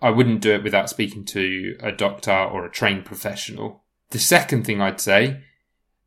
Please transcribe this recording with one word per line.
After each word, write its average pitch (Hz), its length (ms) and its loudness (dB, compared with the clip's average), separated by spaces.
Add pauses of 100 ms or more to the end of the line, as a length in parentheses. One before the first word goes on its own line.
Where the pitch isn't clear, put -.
I 123 80 4
wouldn't 113 320 4
do 107 100 4
it 104 100 2
without 101 280 2
speaking 101 360 -6
to 95 540 -4
a 107 100 -4
doctor 101 420 -2
or 95 340 0
a 87 40 -14
trained 98 360 -2
professional. 104 760 -10 (280)
The 123 80 -6
second 139 480 2
thing 104 160 -2
I'd 98 180 -2
say, 120 420 2 (640)